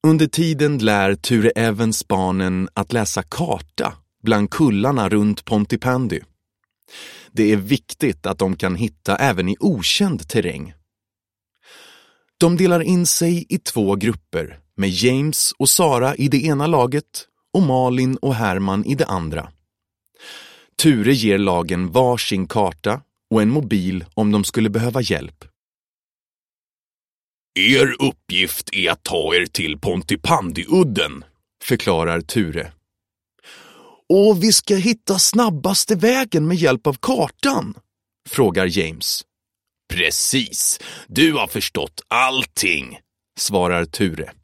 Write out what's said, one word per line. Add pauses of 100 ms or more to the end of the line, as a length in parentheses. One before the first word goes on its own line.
Under
tiden
lär
Ture
Evans
barnen
att
läsa
karta (300)
bland
kullarna
runt
Pontypandy. (1120)
Det
är
viktigt
att
de
kan
hitta
även
i
okänd
terräng. (1600)
De
delar
in
sig
i
två
grupper, (180)
med
James
och
Sara
i
det
ena
laget (260)
och
Malin
och
Herman
i
det
andra. (1300)
Ture
ger
lagen
var
sin
karta (280)
och
en
mobil
om
de
skulle
behöva
hjälp. (2250)
"Er
uppgift
är
att
ta
er
till
Pontypandyudden", (400)
förklarar
Ture. (1400)
"Och
vi
ska
hitta
snabbaste
vägen
med
hjälp
av
kartan?" (560)
frågar
James. (680)
"Precis, (280)
du
har
förstått
allting", (400)
svarar
Ture. (120)